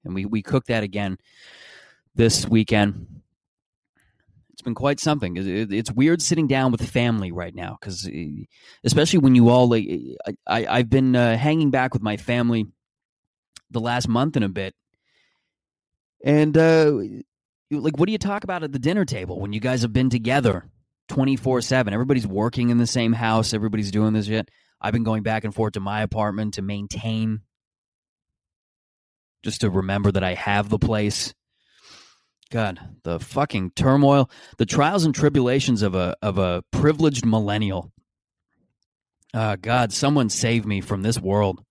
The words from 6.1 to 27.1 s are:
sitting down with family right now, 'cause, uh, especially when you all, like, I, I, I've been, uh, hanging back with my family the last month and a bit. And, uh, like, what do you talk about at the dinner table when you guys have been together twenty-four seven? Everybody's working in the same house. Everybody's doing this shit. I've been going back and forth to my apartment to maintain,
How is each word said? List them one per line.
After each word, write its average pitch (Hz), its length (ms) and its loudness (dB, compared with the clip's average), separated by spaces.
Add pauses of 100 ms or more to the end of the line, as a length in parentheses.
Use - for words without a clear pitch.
sitting 160 260 0
down 131 260 2
with - 160 -4
family 113 440 0
right 85 220 -10
now, 92 260 -12
'cause, 95 260 -10
uh, 76 380 -10 (400)
especially 156 360 2
when 131 140 6
you 117 140 8
all, 123 180 6
like, 113 220 2 (380)
I, 107 100 -8 (100)
I, 110 200 -2
I've 120 240 0
been, 131 260 4
uh, 120 220 4
hanging 151 320 2
back 127 240 0
with 104 80 -2
my 104 160 -4
family 117 480 0 (1040)
the 120 100 -4
last 120 280 -2
month 131 280 0
and 113 80 2
a 98 60 -2
bit. 95 240 -8 (1500)
And, 151 340 4
uh, 160 360 6 (800)
like, 147 260 -2
what 165 100 2
do 214 60 -4
you 214 60 -4
talk 202 260 -4
about 180 180 -8
at 147 80 -8
the 139 80 -6
dinner 135 280 0
table 92 340 -8
when 101 140 -8
you 107 40 -4
guys 123 240 -2
have 117 120 -2
been 127 160 2
together 120 580 0 (400)
twenty-four 131 540 0
seven? 117 320 0
Everybody's 120 320 0
working 113 420 -2
in 120 100 2
the 117 80 2
same 117 280 0
house. 113 400 0
Everybody's 104 360 0
doing 107 220 2
this 107 140 0
shit. 110 240 -4 (300)
I've 104 120 -4
been 117 100 0
going 110 200 -2
back 110 220 -4
and 104 100 -8
forth 110 180 -2
to 104 80 -8
my 104 220 -4
apartment 104 520 -4
to 101 80 -8
maintain, 107 800 -6 (2000)